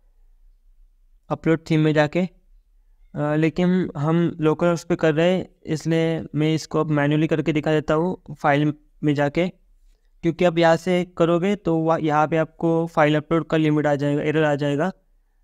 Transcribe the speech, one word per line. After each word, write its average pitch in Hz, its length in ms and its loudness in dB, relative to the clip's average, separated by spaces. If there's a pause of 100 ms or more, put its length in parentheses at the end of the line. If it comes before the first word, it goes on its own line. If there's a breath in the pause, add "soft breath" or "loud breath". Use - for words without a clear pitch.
(1300)
अपलोड 160 300 0 (120)
थीम 156 80 2
में 156 140 2
जाके। 151 260 2
अ, - 1160 -8
लेकिन 175 600 0
हम 165 420 0
लोकल 156 280 2
होस्ट 170 200 -2
पे 175 80 0
कर 160 180 0
रहे 170 220 2
हैं, 175 100 -4 (200)
इसलिए 165 600 -2 (100)
मैं 156 200 0
इसको 156 240 -4
अब 156 120 -2
मैन्युअली 151 360 2
करके 156 260 -2
दिखा 151 180 -2
देता 156 220 0
हूँ 156 420 -4
फाइल 147 380 0 (300)
में 151 120 2
जाके, 143 320 0
क्योंकि - 1000 -6
अब 170 140 2
यहाँ 165 180 4
से 180 260 -2 (140)
करोगे 175 380 2
तो 170 220 -2
वह-, 160 260 0
यहाँ 151 240 2
पे 160 100 -2
आपको 165 500 -2
फाइल 151 280 2
अपलोड 156 320 -2
का 160 100 0
लिमिट 151 300 2
आ 147 80 2
जाएगा, 143 260 -2
एरर 156 220 0
आ 147 120 2
जाएगा। 143 360 -2 (520)